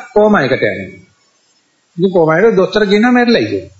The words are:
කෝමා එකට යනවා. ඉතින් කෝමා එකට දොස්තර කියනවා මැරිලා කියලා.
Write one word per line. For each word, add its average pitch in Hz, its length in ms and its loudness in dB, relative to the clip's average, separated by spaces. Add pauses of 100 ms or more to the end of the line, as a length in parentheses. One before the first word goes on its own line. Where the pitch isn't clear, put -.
කෝමා 208 340 2
එකට 127 200 -2
යනවා. 95 380 -6 (960)
ඉතින් 180 140 0
කෝමා 165 280 2
එකට 214 180 2
දොස්තර 190 300 0
කියනවා 208 260 0
මැරිලා 240 320 2
කියලා. 180 360 -8